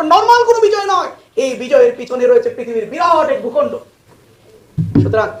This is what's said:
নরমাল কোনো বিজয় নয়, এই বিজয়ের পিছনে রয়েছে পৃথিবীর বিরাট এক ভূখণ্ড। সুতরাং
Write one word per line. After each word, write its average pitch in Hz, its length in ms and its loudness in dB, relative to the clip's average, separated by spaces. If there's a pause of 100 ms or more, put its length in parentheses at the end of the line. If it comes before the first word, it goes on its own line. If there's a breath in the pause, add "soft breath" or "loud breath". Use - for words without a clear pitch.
নরমাল 440 420 4
কোনো 466 160 2
বিজয় 415 260 2
নয়, 370 240 -2 (260 soft breath)
এই 262 180 -2
বিজয়ের 240 420 2
পিছনে 247 300 -4
রয়েছে 240 240 2
পৃথিবীর 226 360 -6
বিরাট 320 440 0
এক 208 120 -4
ভূখণ্ড। 247 340 -4 (1300)
সুতরাং 214 260 0 (120)